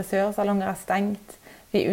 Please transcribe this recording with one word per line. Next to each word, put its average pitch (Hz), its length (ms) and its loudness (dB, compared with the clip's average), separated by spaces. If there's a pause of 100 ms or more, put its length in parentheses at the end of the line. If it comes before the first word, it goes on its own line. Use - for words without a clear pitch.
frisørsalonger 202 640 0
er 190 160 -4
stengt. 202 560 -2 (320)
Vi - 220 2